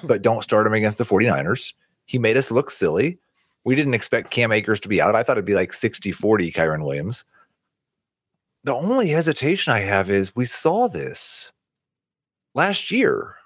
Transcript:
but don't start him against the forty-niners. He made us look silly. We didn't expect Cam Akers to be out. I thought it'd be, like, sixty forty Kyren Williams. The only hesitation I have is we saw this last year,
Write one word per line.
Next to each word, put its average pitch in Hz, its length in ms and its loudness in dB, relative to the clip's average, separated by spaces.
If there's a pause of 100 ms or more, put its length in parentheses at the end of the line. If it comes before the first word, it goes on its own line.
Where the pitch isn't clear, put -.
but 117 180 2
don't 113 220 2
start 110 220 2
him 110 80 0
against 107 240 0
the 123 80 -2
forty-niners. 92 640 0 (320)
He - 140 -4
made 113 180 2
us 135 140 0
look 123 200 0
silly. 101 480 0 (460)
We 127 100 0
didn't 139 200 2
expect 113 360 -2
Cam 117 220 0
Akers 107 280 2
to - 80 -10
be 95 120 2
out. 95 160 4
I 113 60 2
thought 131 160 0
it'd 98 60 -2
be, 101 100 0
like, 92 180 0
sixty - 400 -4
forty 98 400 0
Kyren 78 320 0
Williams. 73 400 -6 (1400)
The - 100 -2
only 202 340 0
hesitation 156 640 0
I 110 80 2
have 98 300 0
is 98 240 0
we 123 100 -2
saw 190 440 0
this - 640 -6 (1000)
last 175 360 -2
year, 190 560 -2